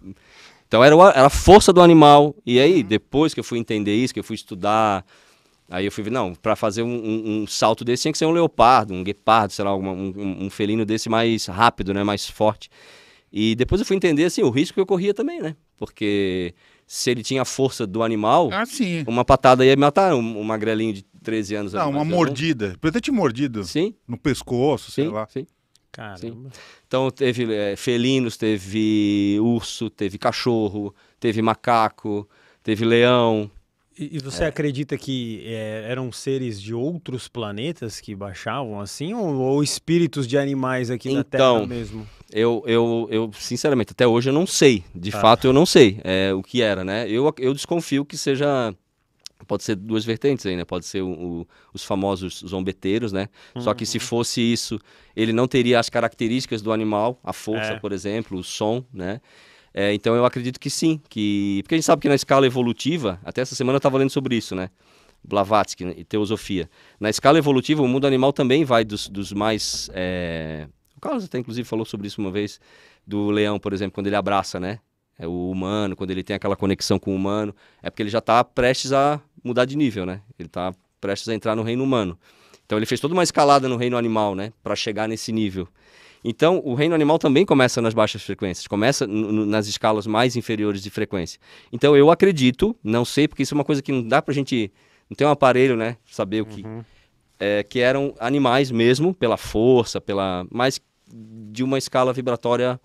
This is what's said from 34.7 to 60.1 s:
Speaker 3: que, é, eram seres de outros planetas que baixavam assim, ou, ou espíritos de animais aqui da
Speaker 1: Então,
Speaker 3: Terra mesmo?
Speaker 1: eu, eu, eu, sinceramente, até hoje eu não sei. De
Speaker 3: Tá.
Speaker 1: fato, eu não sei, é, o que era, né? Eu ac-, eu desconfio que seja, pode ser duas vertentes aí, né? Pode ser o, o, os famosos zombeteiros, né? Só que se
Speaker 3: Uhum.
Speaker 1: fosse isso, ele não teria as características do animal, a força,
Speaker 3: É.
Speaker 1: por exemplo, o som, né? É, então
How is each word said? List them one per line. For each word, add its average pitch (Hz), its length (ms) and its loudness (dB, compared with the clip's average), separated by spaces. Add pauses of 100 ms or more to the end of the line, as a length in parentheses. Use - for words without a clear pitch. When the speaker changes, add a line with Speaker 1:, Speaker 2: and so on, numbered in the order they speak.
Speaker 3:
que, 120 480 -8
é, 110 440 -10
eram 127 220 -8
seres 127 500 -6
de 107 120 -12
outros 135 560 -8
planetas 113 720 -10
que 107 120 -14
baixavam 104 680 -8
assim, 147 320 -10
ou, 190 220 -4
ou 135 280 0
espíritos 156 640 0
de 127 100 0
animais 131 540 -2
aqui 127 220 -4
da 139 80 0
Speaker 1:
Então, 131 380 4
Speaker 3:
Terra 104 80 -2
mesmo? 110 380 -10 (240)
Speaker 1:
eu, 113 380 0
eu, 117 420 2
eu, 110 300 -2
sinceramente, 123 540 -2
até 127 120 2
hoje 120 240 2
eu 135 40 0
não 160 120 2
sei. 127 380 4 (100)
De 92 180 -8
Speaker 3:
Tá. 104 100 -6
Speaker 1:
fato, 113 260 6
eu 131 60 6
não 147 120 6
sei, 110 380 6
é, 95 300 0
o 95 100 -4
que 123 180 -2
era, 98 220 0
né? 101 260 -4
Eu 117 200 0
ac-, 147 120 -6
eu 131 120 0
desconfio 143 500 -2
que 143 140 -16
seja, 135 580 -2 (720)
pode 104 160 -4
ser 110 140 -4
duas 110 260 -4
vertentes 117 420 -2
aí, 92 120 -4
né? 85 80 -6
Pode 90 200 -8
ser 98 160 -6
o, 92 80 -4
o, 85 380 -8 (260)
os 98 120 -14
famosos 95 600 -4
zombeteiros, 95 680 -4
né? 95 160 -4 (300)
Só 113 140 0
que 117 120 -8
se 117 120 -4
Speaker 3:
Uhum. 110 60 -8
Speaker 1:
fosse 117 380 -2
isso, 117 360 -2 (380)
ele 113 160 0
não 120 160 2
teria 123 320 2
as 113 100 -2
características 117 720 -4
do 110 120 -2
animal, 107 500 -2
a - 80 -8
força, 110 420 -6
Speaker 3:
É. 110 60 -10
Speaker 1:
por 101 140 -6
exemplo, 101 440 -6
o 92 60 -8
som, 113 400 -4 (100)
né? 95 280 -8 (560)
É, 101 160 0
então 113 220 0